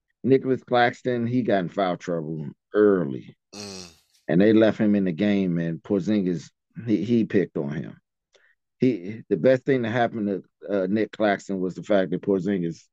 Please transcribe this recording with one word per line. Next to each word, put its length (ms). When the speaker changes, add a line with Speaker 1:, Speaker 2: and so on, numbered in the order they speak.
Speaker 1:
Nicholas 400
Claxton, 640
he 160
got 160
in 100
foul 280
trouble 520
early. 640
Speaker 2:
Mm. 320
Speaker 1:
And 120
they 140
left 240
him 180
in 80
the 80
game, 460
and 260
Porzingis, 680
he, 180
he 220
picked 320
on 140
him. 280
He, 500
the 60
best 300
thing 160
that 100
happened 360
to, 160
uh, 140
Nick 240
Claxton 480
was 160
the 80
fact 280
that 100
Porzingis 720